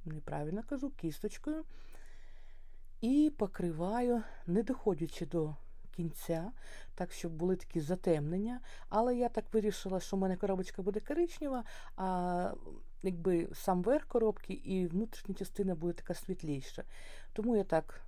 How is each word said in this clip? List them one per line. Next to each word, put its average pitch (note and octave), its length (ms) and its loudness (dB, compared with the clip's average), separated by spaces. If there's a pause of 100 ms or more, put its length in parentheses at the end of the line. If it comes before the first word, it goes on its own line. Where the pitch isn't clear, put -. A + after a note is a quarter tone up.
неправильно D#3 640 -4
кажу, C4+ 200 -2
кісточкою, B3+ 720 -4 (1400)
і D4 360 6
покриваю, G3+ 840 2 (240)
не F#3 160 4
доходячи E3+ 640 2
до D#3 300 0 (400)
кінця, E3 560 -2 (440)
так, F3+ 160 -2
щоб E3+ 200 -4
були F3+ 240 2
такі - 240 -4
затемнення. F3+ 800 2 (300)
Але A#3+ 260 4
я A#3+ 140 4
так - 240 -2
вирішила, G3+ 460 2
що - 180 -2
в - 20 4
мене F#3 180 2
коробочка F#3+ 440 0
буде G#3 180 0
коричнева, D4 640 0 (320)
а F3+ 580 2 (500)
якби F3+ 500 4
сам F3+ 280 2
верх C4 240 4
коробки A3 480 2
і F#3 340 0
внутрішня F#3+ 480 -2
частина F#3+ 400 0
буде E3+ 180 0
така - 200 -4
світліша. D#3 680 -4 (500)
Тому A3+ 220 2
я G3+ 80 6
так - 440 2